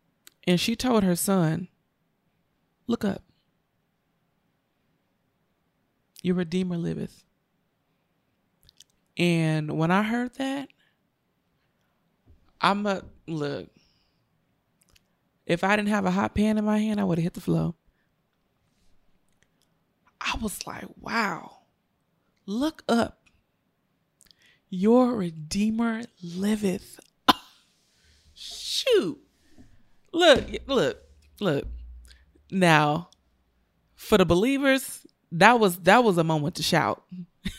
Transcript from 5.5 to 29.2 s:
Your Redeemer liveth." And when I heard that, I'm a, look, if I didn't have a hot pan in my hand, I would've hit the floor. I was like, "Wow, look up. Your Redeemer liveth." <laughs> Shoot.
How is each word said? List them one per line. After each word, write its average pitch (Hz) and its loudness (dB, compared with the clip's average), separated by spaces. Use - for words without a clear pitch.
Your 180 -2
Redeemer 180 -4
liveth." - -8
And 156 0
when 160 0
I 196 2
heard 240 -4
that, 269 -8
I'm 202 0
a, 196 -2
look, 143 -8
if 175 -2
I 196 2
didn't 208 -2
have 202 -2
a 185 0
hot 202 -2
pan 214 0
in 214 -2
my 214 0
hand, 214 -2
I 202 -2
would've 170 0
hit 170 -4
the 190 -14
floor. 165 -2
I - -6
was - -8
like, - -14
"Wow, 202 -6
look 254 -6
up. - 0
Your 233 4
Redeemer 214 -4
liveth." 190 -4
<laughs> - 6
Shoot. - -2